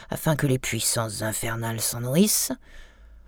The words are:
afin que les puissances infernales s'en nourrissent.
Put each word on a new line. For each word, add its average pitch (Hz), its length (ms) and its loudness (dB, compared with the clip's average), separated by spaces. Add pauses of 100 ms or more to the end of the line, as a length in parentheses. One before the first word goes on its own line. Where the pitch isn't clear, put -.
(100)
afin - 260 2
que 147 100 2
les 131 120 4
puissances 113 640 -2
infernales 113 580 -2
s'en 120 200 -2
nourrissent. 160 520 4 (760)